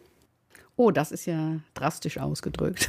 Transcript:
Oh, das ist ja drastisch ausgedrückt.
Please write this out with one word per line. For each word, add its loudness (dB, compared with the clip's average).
Oh, 8
das 2
ist -10
ja -2
drastisch -2
ausgedrückt. -2